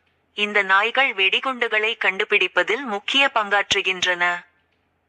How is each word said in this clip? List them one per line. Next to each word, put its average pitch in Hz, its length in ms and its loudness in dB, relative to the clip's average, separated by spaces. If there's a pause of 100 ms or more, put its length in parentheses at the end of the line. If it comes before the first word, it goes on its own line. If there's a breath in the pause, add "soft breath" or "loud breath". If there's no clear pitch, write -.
(360)
இந்த 208 260 0
நாய்கள் 220 520 2
வெடிகுண்டுகளை 226 840 -2
கண்டுபிடிப்பதில் 196 840 0
முக்கிய 262 500 0
பங்காற்றுகின்றன. 185 1000 0 (720)